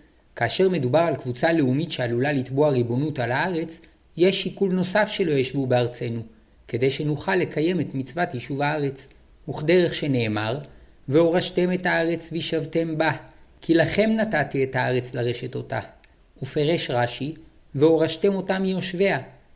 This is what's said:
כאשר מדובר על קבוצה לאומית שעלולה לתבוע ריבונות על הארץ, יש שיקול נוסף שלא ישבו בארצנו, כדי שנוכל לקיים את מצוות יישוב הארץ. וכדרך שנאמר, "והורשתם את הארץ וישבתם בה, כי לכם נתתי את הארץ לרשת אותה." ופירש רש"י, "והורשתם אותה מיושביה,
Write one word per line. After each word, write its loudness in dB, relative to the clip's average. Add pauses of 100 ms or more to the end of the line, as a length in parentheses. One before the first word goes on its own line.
(360)
כאשר 2
מדובר 2
על 2
קבוצה -2
לאומית 2
שעלולה -2
לתבוע 2
ריבונות 0
על -2
הארץ, -4 (360)
יש 2
שיקול -2
נוסף 2
שלא 0
ישבו 0
בארצנו, 0 (460)
כדי 0
שנוכל -2
לקיים 0
את -4
מצוות -4
יישוב -6
הארץ. -2 (420)
וכדרך 2
שנאמר, 0 (480)
"והורשתם 2
את -2
הארץ 0
וישבתם -2
בה, 2 (500)
כי 2
לכם 4
נתתי 0
את -2
הארץ 0
לרשת -4
אותה." -6 (640)
ופירש 0
רש"י, -2 (420)
"והורשתם 4
אותה -2
מיושביה, 0 (360)